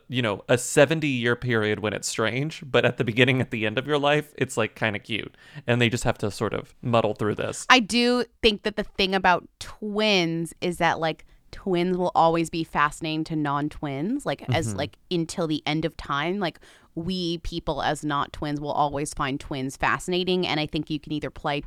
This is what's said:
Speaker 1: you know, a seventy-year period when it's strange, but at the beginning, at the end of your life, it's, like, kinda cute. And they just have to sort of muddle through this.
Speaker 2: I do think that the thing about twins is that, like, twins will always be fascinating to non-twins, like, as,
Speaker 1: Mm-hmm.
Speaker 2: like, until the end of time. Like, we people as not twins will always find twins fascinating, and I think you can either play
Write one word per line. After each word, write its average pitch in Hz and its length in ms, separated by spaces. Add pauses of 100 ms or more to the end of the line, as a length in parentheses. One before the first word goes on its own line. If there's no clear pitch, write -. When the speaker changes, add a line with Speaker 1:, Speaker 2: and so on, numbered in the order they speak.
Speaker 1:
you 127 140
know, 107 280
a 127 80
seventy-year 135 760
period 107 440
when 104 140
it's - 140
strange, 123 580
but 123 200
at 120 120
the 135 60
beginning, 123 360
at - 120
the 110 160
end 110 100
of 131 80
your 147 140
life, 147 360
it's, - 220
like, 110 160
kinda 107 240
cute. - 400 (300)
And 120 120
they 120 100
just 117 160
have 117 140
to 104 120
sort 104 220
of - 280
muddle 113 320
through 107 220
this. - 340
Speaker 2:
I 254 100
do 240 460 (160)
think 214 220
that 214 140
the 208 60
thing 190 300
about 185 340 (120)
twins 196 1000
is 175 180
that, 165 220
like, 160 260 (260)
twins 180 460
will 180 180
always 165 340
be 165 140
fascinating 156 640
to 160 100
non-twins, 147 920
like, 143 180 (100)
as, 147 160
Speaker 1:
Mm-hmm. 101 80
Speaker 2:
like, - 200 (120)
until 165 380
the 151 180
end 156 200
of 156 120
time. 160 420
Like, 175 200 (340)
we 170 440
people 165 440
as 143 220
not 143 300
twins 147 260
will 147 120
always 147 420
find 143 260
twins 135 380
fascinating, 180 680
and 147 140
I 151 60
think 151 240
you 151 100
can - 140
either 147 160
play 147 380